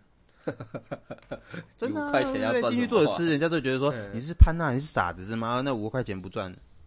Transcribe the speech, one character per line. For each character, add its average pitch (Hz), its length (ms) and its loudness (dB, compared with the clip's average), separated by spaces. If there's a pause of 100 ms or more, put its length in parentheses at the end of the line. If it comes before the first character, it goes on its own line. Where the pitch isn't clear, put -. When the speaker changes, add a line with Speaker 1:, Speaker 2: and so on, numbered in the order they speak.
(460)
Speaker 1:
<laughs> - 1300 -14
Speaker 2:
真 262 160 -6
的 311 80 -4
啊， 285 60 -6
Speaker 1:
五 294 40 -6
块 - 120 2
钱 262 180 -2
要 - 100 0
赚 - 20 0
什 247 80 0
么 - 0 -
话？ - 0 -
Speaker 2:
对 - 0 -
不 - 0 -
对？ 240 100 0
进 240 80 0
去 240 80 0
做 208 160 6
有 - 120 2
吃， 170 140 0
人 147 100 2
家 165 80 2
都 165 120 0
觉 131 120 0
得 131 80 0
说， 139 120 2
Speaker 1:
嗯。 107 220 -6
Speaker 2:
“你 110 60 -6
是 151 140 -6
潘 165 240 8
娜， 156 160 0
你 127 60 0
是 147 60 -2
傻 90 280 0
子 92 120 -12
是 110 100 -6
吗？ 113 280 -2
那 139 100 0
五 110 160 -4
块 127 140 -2
钱 98 160 -6
不 92 80 -10
赚。” 95 260 -8 (340)